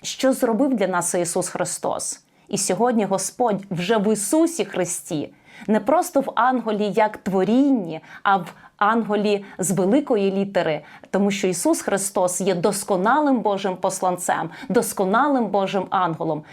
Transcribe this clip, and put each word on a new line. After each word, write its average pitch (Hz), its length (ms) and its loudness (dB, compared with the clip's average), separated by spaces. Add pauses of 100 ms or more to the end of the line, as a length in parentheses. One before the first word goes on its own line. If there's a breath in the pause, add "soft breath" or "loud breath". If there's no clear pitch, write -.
що - 320 0
зробив 262 400 0
для 202 140 0
нас 175 280 -2
Ісус 175 340 -2
Христос. - 720 -6 (240 soft breath)
І 202 100 -4
сьогодні 220 480 0
Господь 190 560 -2 (100)
вже 180 260 0
в 214 160 2
Ісусі 311 520 0
Христі, - 680 -6 (340 loud breath)
не 214 120 2
просто 311 420 2
в - 140 -8
ангелі 220 560 0
як 214 260 2
творінні, 196 840 2 (220 loud breath)
а 196 140 4
в 175 160 -8 (240 loud breath)
ангелі 208 680 2 (120)
з 190 140 -2
великої 202 600 2
літери, 190 500 -2 (300 loud breath)
тому 196 200 2
що 202 160 0
Ісус 311 340 0
Христос 190 600 0
є 185 140 0
досконалим 214 840 2
Божим 196 380 -2
посланцем, 180 720 -2 (200 loud breath)
досконалим 226 800 2
Божим 190 420 0
ангелом. 165 640 -2